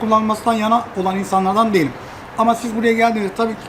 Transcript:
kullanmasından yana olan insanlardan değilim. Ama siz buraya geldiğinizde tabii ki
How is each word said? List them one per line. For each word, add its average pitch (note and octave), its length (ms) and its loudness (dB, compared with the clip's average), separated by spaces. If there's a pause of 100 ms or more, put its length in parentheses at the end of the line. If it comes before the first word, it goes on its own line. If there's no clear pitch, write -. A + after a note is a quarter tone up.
kullanmasından A3 540 2
yana A3+ 300 2 (120)
olan F#3+ 200 -2
insanlardan G3 580 2
değilim. D3 180 2 (460)
Ama A3+ 160 4
siz A3+ 220 -6
buraya A3+ 160 2
geldiğinizde A3+ 420 0
tabii A3+ 180 -2
ki G#3 160 -10